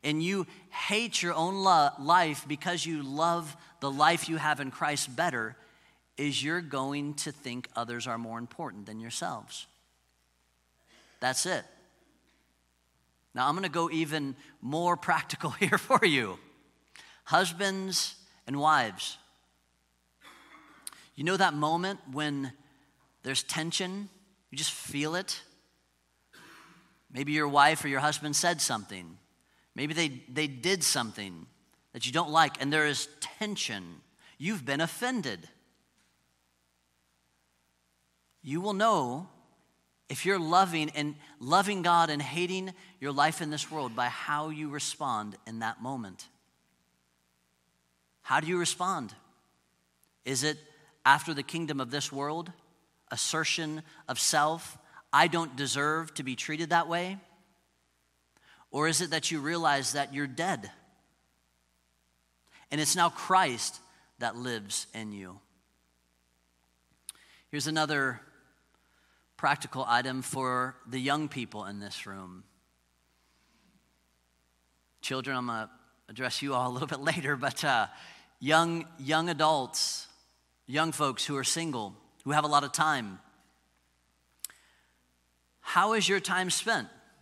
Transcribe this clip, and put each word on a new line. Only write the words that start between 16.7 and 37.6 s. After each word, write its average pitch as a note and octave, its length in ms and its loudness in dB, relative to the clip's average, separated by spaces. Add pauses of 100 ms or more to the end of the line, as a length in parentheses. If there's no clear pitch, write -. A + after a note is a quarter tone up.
Husbands F#3+ 920 0 (300)
and C#3 140 -4
wives. C3+ 580 2 (2000)
You C#3 80 -6
know F#3 140 2
that F3+ 160 6
moment E3+ 460 0 (120)
when C#3+ 400 -2 (720)
there's C3 200 -2
tension? F#3 680 -4 (420)
You C3 60 -10
just D3+ 140 -2
feel D3+ 440 -4
it? - 260 -4 (1700)
Maybe C#3 200 -4
your D3+ 160 2
wife C#3+ 360 6
or D3+ 40 -2
your C#3 120 0
husband D3+ 360 0
said F3 240 2
something. F#2+ 580 -4 (580)
Maybe D3 180 -4
they, D3+ 360 -2
they D3+ 180 -2
did D3+ 360 -2
something G2+ 600 -2 (480)
that A#2+ 120 -6
you B2+ 60 -4
don't D3+ 200 0
like, D3+ 300 6
and C#3+ 120 0
there D3+ 140 4
is C#3 200 -2 (120)
tension. D3+ 640 -6 (540)
You've E3+ 280 -4
been C#3 160 0
offended. E3 680 -4 (3000)